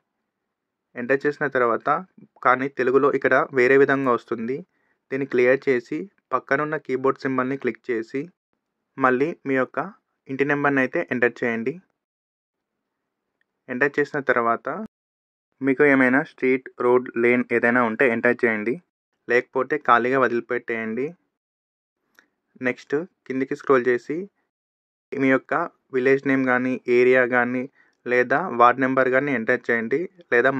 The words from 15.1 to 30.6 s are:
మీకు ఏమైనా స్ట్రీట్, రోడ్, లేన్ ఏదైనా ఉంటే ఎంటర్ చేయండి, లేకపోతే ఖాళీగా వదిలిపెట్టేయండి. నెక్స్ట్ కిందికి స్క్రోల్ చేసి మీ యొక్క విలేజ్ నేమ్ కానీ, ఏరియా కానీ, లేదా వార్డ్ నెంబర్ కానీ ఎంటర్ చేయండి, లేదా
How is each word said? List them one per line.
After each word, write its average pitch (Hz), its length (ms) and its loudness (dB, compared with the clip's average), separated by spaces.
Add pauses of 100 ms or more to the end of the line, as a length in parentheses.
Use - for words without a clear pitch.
మీకు 135 180 2 (100)
ఏమైనా 131 360 4
స్ట్రీట్, 131 400 -2 (160)
రోడ్, 123 240 2 (140)
లేన్ 123 200 2 (140)
ఏదైనా 120 320 2
ఉంటే 113 240 0
ఎంటర్ 120 300 0
చేయండి, 110 300 -2 (580)
లేకపోతే 127 440 -2 (140)
ఖాళీగా 123 340 2
వదిలిపెట్టేయండి. 117 840 -4 (1600)
నెక్స్ట్ - 280 -6 (320)
కిందికి 131 340 -6
స్క్రోల్ 127 280 2
చేసి 123 280 -2 (1040)
మీ 135 100 2
యొక్క 131 220 -2 (400)
విలేజ్ 135 340 2
నేమ్ 135 220 0
కానీ, 127 200 0 (240)
ఏరియా 127 260 4 (120)
కానీ, 123 280 0 (520)
లేదా 123 260 2 (220)
వార్డ్ 123 240 4
నెంబర్ 131 300 0
కానీ 143 240 0
ఎంటర్ 120 280 -2
చేయండి, 117 320 -2 (340)
లేదా 123 280 4